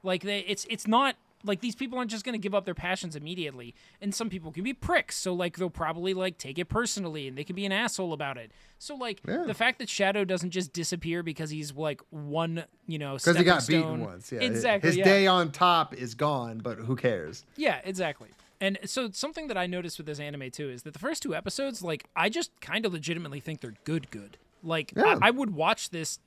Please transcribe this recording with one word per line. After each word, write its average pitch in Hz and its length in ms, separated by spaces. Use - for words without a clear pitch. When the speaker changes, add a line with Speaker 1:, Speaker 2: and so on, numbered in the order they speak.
Speaker 1:
Like, 185 200
they, 202 160
it's, 196 300
it's 226 180
not, 247 280
like, 202 180
these 233 140
people 254 220
aren't 240 140
just 220 140
gonna 240 120
give 202 180
up 196 100
their 180 100
passions 180 400
immediately. 147 600
And 202 120
some 226 160
people 165 220
can 180 120
be 262 100
pricks, - 420
so, 185 180
like, 175 240
they'll 180 120
probably, 170 440
like, 185 240
take 139 200
it 175 120
personally, 175 580
and 131 100
they 147 60
can 175 120
be 196 100
an 196 60
asshole 196 420
about 143 240
it. 113 140
So, - 160
like, 240 320
Speaker 2:
Yeah. 285 180
Speaker 1:
the 220 80
fact 233 260
that 226 100
Shadow 196 360
doesn't 180 260
just 180 220
disappear 170 500
because 160 260
he's, 151 240
like, 147 360
one, 160 560
you 160 100
know, 139 200
Speaker 2:
'Cause 170 200
he 180 60
got 175 200
Speaker 1:
stepping 160 180
Speaker 2:
beaten 160 160
Speaker 1:
stone. 110 120
Speaker 2:
once, - 220
yeah. - 100
Speaker 1:
Exactly, 226 480
Speaker 2:
His 180 80
Speaker 1:
yeah. 190 60
Speaker 2:
day 196 240
on 175 240
top 170 420
is 117 220
gone, 123 440
but 113 200
who 117 160
cares? 95 500
Speaker 1:
Yeah, 226 280
exactly. 175 460
And 196 240
so 233 260
something 311 360
that 214 100
I 180 100
noticed 180 300
with 151 100
this 147 120
anime, 143 300
too, 143 200
is 123 140
that 151 100
the - 60
first 285 220
two 277 140
episodes, 247 480
like, 165 220
I 180 140
just 339 220
kinda 208 280
legitimately 160 520
think 156 200
they're 113 220
good, 151 280
good. 101 260
Like, 165 320
Speaker 2:
Yeah. 339 260
Speaker 1:
I, 202 60
I 240 40
would 247 220
watch 165 360
this 160 380